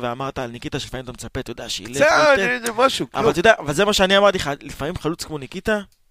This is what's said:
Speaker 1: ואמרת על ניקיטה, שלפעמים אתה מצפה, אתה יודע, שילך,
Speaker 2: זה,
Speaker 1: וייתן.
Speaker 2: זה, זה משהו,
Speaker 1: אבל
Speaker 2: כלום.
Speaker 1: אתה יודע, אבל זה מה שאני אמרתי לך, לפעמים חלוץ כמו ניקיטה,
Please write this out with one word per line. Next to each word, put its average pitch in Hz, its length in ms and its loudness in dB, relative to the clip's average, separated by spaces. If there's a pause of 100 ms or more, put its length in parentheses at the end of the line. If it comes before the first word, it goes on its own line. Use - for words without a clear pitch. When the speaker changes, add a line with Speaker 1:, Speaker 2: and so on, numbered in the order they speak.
Speaker 1:
ואמרת 131 360 -6
על 123 120 -6
ניקיטה, 139 300 -10
שלפעמים 127 240 -10
אתה 123 80 -12
מצפה, 117 280 -10
אתה 120 100 -10
יודע, 120 180 -12
שילך, 113 300 -8
Speaker 2:
זה, - 60 4 (240)
Speaker 1:
וייתן. 247 320 2
Speaker 2:
זה, 226 60 -10
זה 233 100 -2
משהו, 220 380 2
Speaker 1:
אבל - 80 -2
Speaker 2:
כלום. 151 80 4
Speaker 1:
אתה 151 100 0
יודע, 214 180 8
אבל 151 160 -6
זה 180 100 2
מה 208 80 4
שאני 196 260 4
אמרתי 196 200 4
לך, 147 120 -4 (120)
לפעמים 143 360 -8
חלוץ 160 260 -4
כמו 151 140 -8
ניקיטה, 185 420 -4 (300)